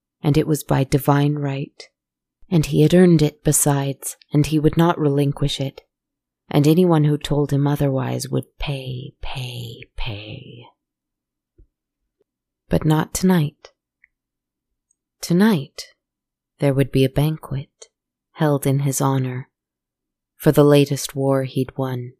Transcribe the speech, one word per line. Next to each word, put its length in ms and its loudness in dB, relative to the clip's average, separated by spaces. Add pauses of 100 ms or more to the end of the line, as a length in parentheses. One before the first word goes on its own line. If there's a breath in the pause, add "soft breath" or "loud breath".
(200)
and 180 2
it 80 0
was 160 -2
by 220 0
divine 500 0
right, 560 -8 (580)
and 180 2
he 160 2
had 120 4
earned 260 8
it 220 -2
besides, 720 -2 (160)
and 140 2
he 140 -2
would 160 2
not 220 2
relinquish 640 0
it, 200 -8 (680)
and 200 2
anyone 360 4
who 140 0
told 340 -2
him 140 0
otherwise 600 -2
would 300 -6
pay, 600 -8
pay, 600 -10 (160)
pay. 720 -12 (2000)
But 160 0
not 260 0
tonight. 600 -2 (1500)
Tonight, 640 0 (760)
there 120 2
would 180 0
be 140 2
a 60 0
banquet 800 -6 (440)
held 340 -2
in 140 0
his 220 -4
honor 480 -4 (840)
for 160 2
the 140 4
latest 500 2
war 300 -2
he'd 320 -6
won. 420 -8